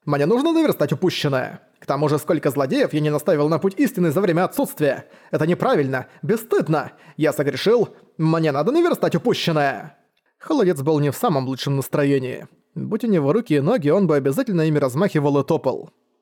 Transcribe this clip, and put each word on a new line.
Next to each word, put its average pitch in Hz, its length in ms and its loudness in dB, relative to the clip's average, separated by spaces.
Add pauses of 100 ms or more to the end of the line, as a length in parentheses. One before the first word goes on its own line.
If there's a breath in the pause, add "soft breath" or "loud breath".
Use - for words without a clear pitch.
Мне 143 200 0
нужно 254 260 2
наверстать 302 400 2
упущенное. 139 680 -2 (180)
К - 80 -14
тому 143 240 0
же, 151 80 2
сколько 151 320 0
злодеев 143 420 0
я 151 80 0
не 151 80 0
наставил 151 400 0
на 160 100 2
путь 196 220 -2
истины 175 300 0
за 151 100 0
время 185 240 2
отсутствия. - 600 -2 (240 loud breath)
Это 151 160 0
неправильно, 160 640 0 (140)
бесстыдно. 160 680 -2 (240 loud breath)
Я 147 160 0
согрешил. 160 560 0 (300 loud breath)
Мне 160 340 2
надо 151 180 0
наверстать 302 440 0
упущенное». 151 800 -2 (420)
Холодец 185 440 0
был 151 180 2
не 143 100 2
в - 60 -8
самом 143 300 0
лучшем 131 300 -4
настроении. 135 720 -2 (260)
Будь 160 300 -6
у - 20 -2
него 156 260 2
руки 214 220 0
и 147 60 4
ноги, 160 280 0
он 185 180 4
бы 156 100 2
обязательно 160 460 0
ими 156 140 2
размахивал 143 640 0
и 135 60 0
топал. - 460 -2 (320)